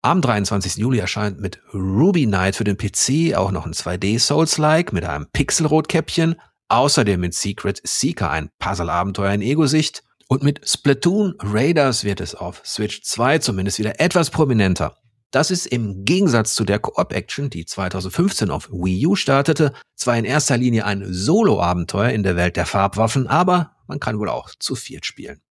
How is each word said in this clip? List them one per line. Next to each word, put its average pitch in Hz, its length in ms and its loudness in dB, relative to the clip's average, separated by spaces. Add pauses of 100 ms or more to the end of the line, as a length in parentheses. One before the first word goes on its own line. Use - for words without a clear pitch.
Am 170 200 2
dreiundzwanzigsten 104 600 0
Juli 120 180 0
erscheint 101 400 -4
mit 98 220 0 (120)
Ruby 117 520 4
Knight 98 320 2
für 104 80 -2
den 101 100 2
P 101 160 -4
C 160 420 0
auch 95 180 0
noch 80 140 -4
ein 78 80 -8
zwei 87 240 -6
D 104 220 0
Souls-like 156 720 2
mit 85 140 -2
einem 76 260 -6
Pixelrot-Käppchen, 160 1040 0 (320)
außerdem 113 540 2
mit 87 120 -4
Secret - 520 -6
Seeker 131 440 -2
ein 76 200 -4 (100)
Puzzle-Abenteuer 92 720 -2
in 101 100 0
Ego-Sicht 147 600 0 (240)
und 131 160 0
mit 147 240 0
Splatoon 175 720 0
Raiders 131 640 0
wird 98 160 -2
es 90 160 -8
auf 87 300 -10
Switch - 380 -6
zwei 135 360 2
zumindest 98 400 -2
wieder 107 220 -2
etwas 170 300 2
prominenter. 107 680 2 (340)
Das 147 200 2
ist 175 140 -2
im 101 400 -4
Gegensatz 156 500 2
zu - 80 0
der 101 160 0
Koop-Action, - 680 -4
die - 160 -8
zweitausendfünfzehn 95 880 -2
auf - 200 -8
Wii 92 360 0
U 196 80 4
startete, 143 580 2 (220)
zwar 120 220 0
in 117 60 0
erster 208 320 0
Linie 117 300 2
ein 98 240 -2
Solo-Abenteuer 98 1000 2
in 107 120 -2
der 92 140 0
Welt 87 180 0
der 90 100 -2
Farbwaffen, 110 640 0
aber 175 480 0 (120)
man 147 120 -8
kann 113 180 -4
wohl 101 120 -2
auch - 300 -6
zu - 160 -6
viert - 300 -12
spielen. - 360 -12 (120)